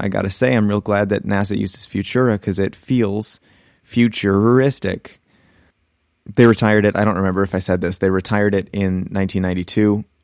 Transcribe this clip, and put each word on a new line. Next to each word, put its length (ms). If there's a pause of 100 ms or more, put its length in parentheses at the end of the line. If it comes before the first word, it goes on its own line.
I 40
gotta 220
say, 260
I'm 120
real 140
glad 280
that 160
nasa 320
uses 300
Futura 520
'cause 200
it 160
feels 640 (440)
futuristic. 1400 (1080)
They 180
retired 400
it. 100
I 100
don't 100
remember 260
if 140
I 40
said 220
this. 160
They 140
retired 420
it 180
in 380
nineteen 320
ninety-two, 640 (180)